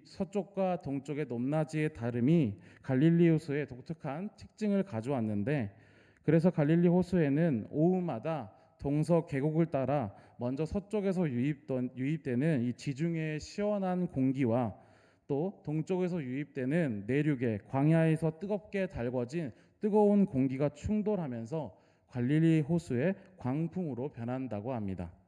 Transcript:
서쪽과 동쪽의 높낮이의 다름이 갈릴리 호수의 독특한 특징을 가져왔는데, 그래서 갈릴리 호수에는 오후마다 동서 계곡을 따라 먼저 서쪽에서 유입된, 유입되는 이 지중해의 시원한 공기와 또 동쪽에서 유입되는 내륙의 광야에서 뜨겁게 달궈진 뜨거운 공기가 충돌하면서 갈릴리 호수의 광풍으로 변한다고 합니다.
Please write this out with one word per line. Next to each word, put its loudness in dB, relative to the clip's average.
서쪽과 -4
동쪽의 -6
높낮이의 -2
다름이 2
갈릴리 4
호수의 0
독특한 -10
특징을 -2
가져왔는데, -2
그래서 6
갈릴리 4
호수에는 2
오후마다 0
동서 2
계곡을 0
따라 -2
먼저 -4
서쪽에서 -2
유입된, -2
유입되는 0
이 -2
지중해의 -4
시원한 -2
공기와 0
또 -4
동쪽에서 -2
유입되는 -2
내륙의 0
광야에서 2
뜨겁게 -4
달궈진 -4
뜨거운 4
공기가 0
충돌하면서 -4
갈릴리 4
호수의 0
광풍으로 -4
변한다고 -6
합니다. -6